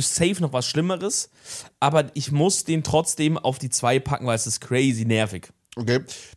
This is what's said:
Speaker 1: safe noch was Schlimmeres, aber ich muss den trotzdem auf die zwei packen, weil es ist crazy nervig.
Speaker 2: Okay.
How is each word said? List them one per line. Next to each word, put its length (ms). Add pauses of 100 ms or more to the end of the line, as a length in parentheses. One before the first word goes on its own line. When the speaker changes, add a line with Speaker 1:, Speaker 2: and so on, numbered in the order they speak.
Speaker 1:
safe 380
noch 120
was 140
Schlimmeres, 640 (500)
aber 340
ich 180
muss 320
den 180
trotzdem 560
auf 200
die 120
zwei 280
packen, 280
weil 100
es 100
ist 140
crazy 460
nervig. 420 (280)
Speaker 2:
Okay. 240 (360)